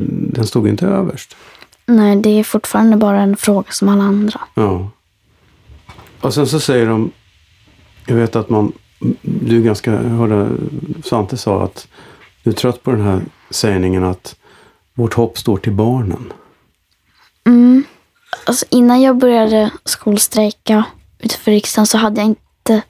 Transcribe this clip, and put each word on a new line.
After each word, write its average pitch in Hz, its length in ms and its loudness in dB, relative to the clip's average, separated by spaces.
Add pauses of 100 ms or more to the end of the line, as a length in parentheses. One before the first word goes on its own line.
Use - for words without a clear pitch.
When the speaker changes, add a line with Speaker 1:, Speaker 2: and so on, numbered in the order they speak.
(340)
Speaker 1:
den 113 140 -2
stod 110 200 0
inte 101 200 -2
överst. - 480 -4 (500)
Speaker 2:
Nej, 208 300 4
det 214 140 2
är 214 140 2
fortfarande 220 540 0
bara 202 240 2
en 202 160 0
fråga 196 340 -2
som 196 180 0
alla 202 140 2
andra. 202 360 0 (140)
Speaker 1:
Ja. 98 360 -2 (1300)
Och 135 120 -2
sen 143 140 0
så 151 120 -2
säger 123 280 2
de, 110 240 0 (920)
jag 120 100 -2
vet 117 200 0
att 110 140 -2
man, 107 220 0 (500)
du - 360 0
är 117 40 4
ganska, 113 300 0
jag 104 80 0 (100)
hörde 110 400 0 (540)
Svante - 340 -4
sa 95 260 -2
att - 240 -10 (560)
du 120 60 0
är 104 60 -2
trött 123 280 -4
på 127 80 -2
den 110 100 0
här 98 200 0 (280)
sägningen 92 540 0
att - 320 -6 (580)
vårt 117 200 -2
hopp 117 240 0
står 104 200 -2
till 107 160 -4
barnen. 110 600 -2 (1120)
Speaker 2:
Mm. 247 360 6 (600)
Alltså, 240 240 -4
innan 247 320 4
jag 262 160 4
började 220 540 2 (140)
skolstrejka 214 1000 -2 (360)
utanför - 320 -2
riksdagen 214 360 0
så - 100 0
hade 220 240 0
jag 208 40 0
inte - 640 -2